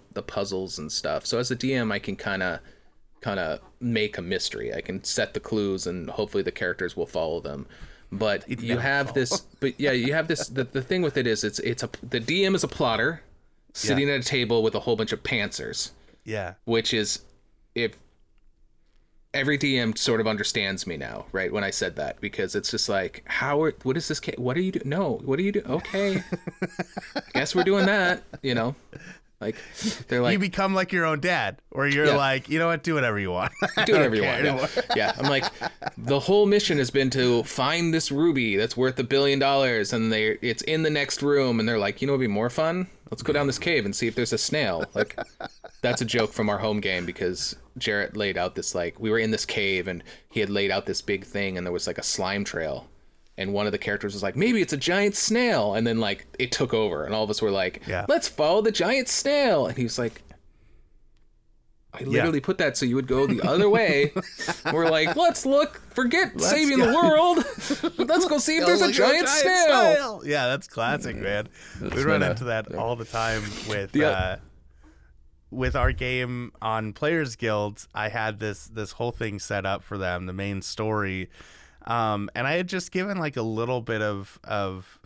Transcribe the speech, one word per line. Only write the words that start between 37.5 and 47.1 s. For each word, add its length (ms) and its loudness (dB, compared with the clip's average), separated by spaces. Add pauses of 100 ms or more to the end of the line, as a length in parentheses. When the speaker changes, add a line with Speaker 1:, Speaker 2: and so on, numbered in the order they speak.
Speaker 1:
this 160 0
ruby 460 2
that's 200 0
worth 220 2
a 60 0
billion 340 4
dollars, 540 2
and 200 2
they, 300 2
it's 200 -2
in 200 0
the 80 2
next 320 -2
room," 380 4
and 80 2
they're 100 2
like, 240 0
"You 60 0
know 60 2
what'd 140 2
be 40 0
more 180 0
fun? 380 0 (240)
Let's 100 -8
go 100 0
down 140 2
this 140 0
cave 240 2
and 100 -2
see 140 0
if 80 -4
there's 160 0
a 60 0
snail." 460 0 (100)
Like, 220 -2 (340)
Speaker 2:
<laughs> 320 -14
Speaker 1:
that's 200 0
a 20 0
joke 280 0
from 180 0
our 80 0
home 220 0
game 260 -2
because 480 -4 (240)